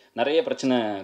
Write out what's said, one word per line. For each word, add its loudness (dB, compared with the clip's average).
நிறைய 0
பிரச்சனை 0